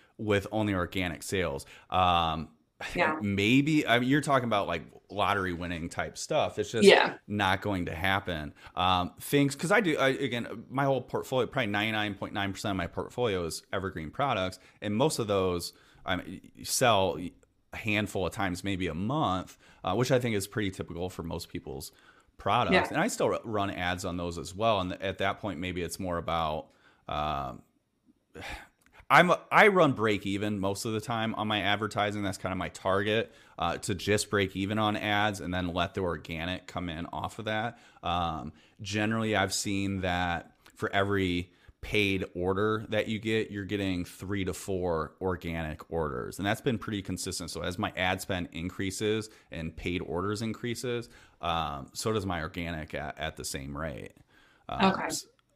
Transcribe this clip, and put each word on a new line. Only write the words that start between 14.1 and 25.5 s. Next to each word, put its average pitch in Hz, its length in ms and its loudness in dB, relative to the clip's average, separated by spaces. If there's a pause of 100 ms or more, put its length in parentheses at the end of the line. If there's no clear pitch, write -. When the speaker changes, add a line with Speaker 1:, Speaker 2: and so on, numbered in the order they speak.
Speaker 1:
products. 123 480 -2 (240)
And 104 120 -2
most 143 240 2
of 117 80 0
those, 92 460 2 (340)
I 92 100 0
mean, - 340 -10 (120)
sell 98 560 4
a - 580 -14
handful 104 500 0
of 85 60 -2
times, 92 320 -2
maybe 92 220 -2
a 78 80 -4
month, 101 640 -2 (280)
uh, 90 100 0
which 123 180 2
I 131 80 6
think 117 160 0
is 95 100 -2
pretty 101 240 -2
typical 85 400 -6
for - 120 -10
most 82 260 -6
people's 69 420 -10 (480)
products. 120 520 2
Speaker 2:
Yeah. - 0 -
Speaker 1:
And 131 100 0
I 208 80 2
still 185 260 0
r-, - 100 -4
run 101 260 0
ads 90 340 -2
on 87 140 -2
those 87 200 -4
as 80 160 -10
well. 107 260 2
And 90 120 -2 (100)
at 95 160 -4
that 98 220 0
point, 92 200 -6